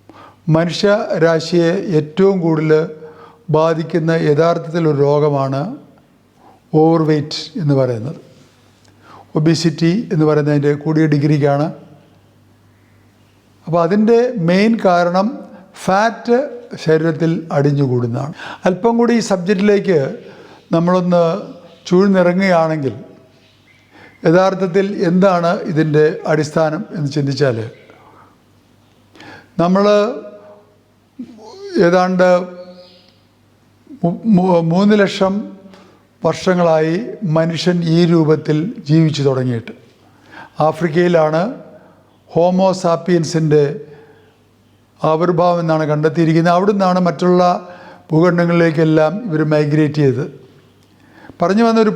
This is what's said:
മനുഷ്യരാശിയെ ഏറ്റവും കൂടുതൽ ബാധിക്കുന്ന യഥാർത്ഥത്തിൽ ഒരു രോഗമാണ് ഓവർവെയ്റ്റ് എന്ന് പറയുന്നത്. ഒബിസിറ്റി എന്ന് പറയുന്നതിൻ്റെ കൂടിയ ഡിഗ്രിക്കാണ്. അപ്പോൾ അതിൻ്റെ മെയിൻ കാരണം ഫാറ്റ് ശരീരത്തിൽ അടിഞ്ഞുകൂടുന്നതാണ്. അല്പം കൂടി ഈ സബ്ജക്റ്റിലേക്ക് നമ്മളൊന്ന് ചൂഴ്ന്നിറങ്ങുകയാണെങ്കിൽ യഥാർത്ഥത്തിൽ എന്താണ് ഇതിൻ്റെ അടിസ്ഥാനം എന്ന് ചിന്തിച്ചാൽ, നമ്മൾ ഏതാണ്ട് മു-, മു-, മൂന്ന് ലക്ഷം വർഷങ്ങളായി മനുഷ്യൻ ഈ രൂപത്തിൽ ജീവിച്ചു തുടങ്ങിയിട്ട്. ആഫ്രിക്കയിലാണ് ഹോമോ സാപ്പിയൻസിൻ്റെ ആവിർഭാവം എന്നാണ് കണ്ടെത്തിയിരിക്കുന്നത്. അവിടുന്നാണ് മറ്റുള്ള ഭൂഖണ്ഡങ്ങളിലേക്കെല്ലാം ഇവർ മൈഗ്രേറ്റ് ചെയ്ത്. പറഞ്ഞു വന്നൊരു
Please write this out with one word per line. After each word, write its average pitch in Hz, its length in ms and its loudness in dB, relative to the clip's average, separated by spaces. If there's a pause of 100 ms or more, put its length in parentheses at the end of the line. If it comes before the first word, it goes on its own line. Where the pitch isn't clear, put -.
(580)
മനുഷ്യരാശിയെ 170 1160 0 (260)
ഏറ്റവും 190 460 0
കൂടുതൽ 156 260 0 (880)
ബാധിക്കുന്ന 160 540 0 (180)
യഥാർത്ഥത്തിൽ 165 520 0 (100)
ഒരു 139 160 0
രോഗമാണ് 143 520 0 (1200)
ഓവർവെയ്റ്റ് 156 640 0 (180)
എന്ന് 143 180 0
പറയുന്നത്. 123 380 -4 (1200)
ഒബിസിറ്റി 165 540 0 (220)
എന്ന് 156 140 2
പറയുന്നതിൻ്റെ 147 440 0 (100)
കൂടിയ 160 300 0
ഡിഗ്രിക്കാണ്. 147 540 0 (2000)
അപ്പോൾ 170 220 0
അതിൻ്റെ 214 320 2 (300)
മെയിൻ 202 240 2 (120)
കാരണം 175 420 2 (580)
ഫാറ്റ് 220 540 0 (460)
ശരീരത്തിൽ 160 460 0 (260)
അടിഞ്ഞുകൂടുന്നതാണ്. 135 800 -2 (340)
അല്പം 185 320 0
കൂടി 233 200 2
ഈ - 100 -2
സബ്ജക്റ്റിലേക്ക് 190 680 0 (800)
നമ്മളൊന്ന് 175 480 2 (640)
ചൂഴ്ന്നിറങ്ങുകയാണെങ്കിൽ 175 1080 2 (1300)
യഥാർത്ഥത്തിൽ 190 580 2 (240)
എന്താണ് 180 420 2 (200)
ഇതിൻ്റെ 151 340 2 (260)
അടിസ്ഥാനം 156 500 -2 (140)
എന്ന് 143 220 -6
ചിന്തിച്ചാൽ, 135 400 -2 (2000)
നമ്മൾ 190 200 2 (2000)
ഏതാണ്ട് 180 420 2 (1700)
മു-, 175 160 -2 (160)
മു-, 180 380 2
മൂന്ന് 202 320 4
ലക്ഷം 190 300 -2 (920)
വർഷങ്ങളായി 160 680 0 (420)
മനുഷ്യൻ 165 400 0 (200)
ഈ - 20 4 (140)
രൂപത്തിൽ 156 440 2 (320)
ജീവിച്ചു 151 380 2
തുടങ്ങിയിട്ട്. 127 460 -2 (960)
ആഫ്രിക്കയിലാണ് 160 720 0 (920)
ഹോമോ 180 340 2 (120)
സാപ്പിയൻസിൻ്റെ 165 800 0 (1500)
ആവിർഭാവം 175 520 0
എന്നാണ് 160 280 0
കണ്ടെത്തിയിരിക്കുന്നത്. 160 640 2
അവിടുന്നാണ് 190 520 0
മറ്റുള്ള 180 340 2 (680)
ഭൂഖണ്ഡങ്ങളിലേക്കെല്ലാം 165 1000 2 (160)
ഇവർ 156 140 -2 (100)
മൈഗ്രേറ്റ് 151 520 0
ചെയ്ത്. 127 200 0 (1160)
പറഞ്ഞു 196 260 2
വന്നൊരു 226 280 2